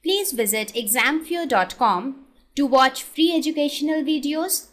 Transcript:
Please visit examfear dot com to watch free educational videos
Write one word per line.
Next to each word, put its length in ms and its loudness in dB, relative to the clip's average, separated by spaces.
Please 300 -2
visit 400 -2
examfear 720 -2
dot 300 0
com 480 0
to 80 2
watch 380 4
free 300 2
educational 680 0
videos 680 -2